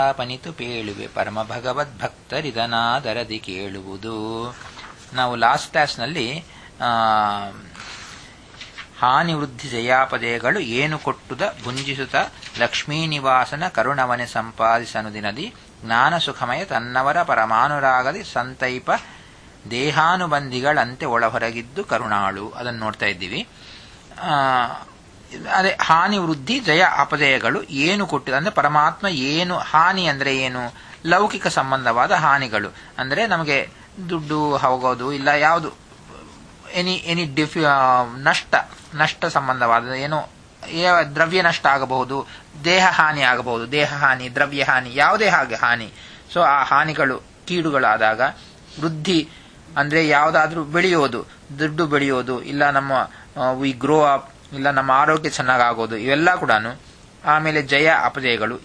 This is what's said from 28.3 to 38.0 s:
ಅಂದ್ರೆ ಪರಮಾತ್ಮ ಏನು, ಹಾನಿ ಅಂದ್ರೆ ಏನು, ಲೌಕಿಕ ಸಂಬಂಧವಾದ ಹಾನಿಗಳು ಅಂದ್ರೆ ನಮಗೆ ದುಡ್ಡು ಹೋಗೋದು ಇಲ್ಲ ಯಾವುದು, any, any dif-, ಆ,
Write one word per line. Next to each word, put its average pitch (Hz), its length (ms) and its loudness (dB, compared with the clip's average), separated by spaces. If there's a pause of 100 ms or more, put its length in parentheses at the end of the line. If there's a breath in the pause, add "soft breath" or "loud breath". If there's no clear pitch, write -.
ಅಂದ್ರೆ 175 180 -2
ಪರಮಾತ್ಮ 151 520 2
ಏನು, 165 500 -2
ಹಾನಿ 170 500 2
ಅಂದ್ರೆ 139 300 0
ಏನು, 127 360 -4 (320 loud breath)
ಲೌಕಿಕ 190 420 2
ಸಂಬಂಧವಾದ 131 640 2
ಹಾನಿಗಳು 135 580 0 (280 loud breath)
ಅಂದ್ರೆ 143 300 -2
ನಮಗೆ 156 420 -2 (400 loud breath)
ದುಡ್ಡು 151 480 -2
ಹೋಗೋದು 127 560 0
ಇಲ್ಲ 139 140 -2
ಯಾವುದು, 151 580 2 (920)
any, 180 340 -2
any 160 260 -4
dif-, 156 260 0
ಆ, 131 380 4 (140)